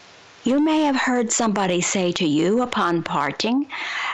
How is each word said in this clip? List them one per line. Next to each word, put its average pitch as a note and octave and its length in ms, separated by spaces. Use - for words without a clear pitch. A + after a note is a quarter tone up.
You C#4 200
may D#4 200
have C#4 120
heard B3 340
somebody F#3+ 520
say F3+ 300
to F3+ 140
you E3+ 360
upon F3+ 400
parting, E3+ 680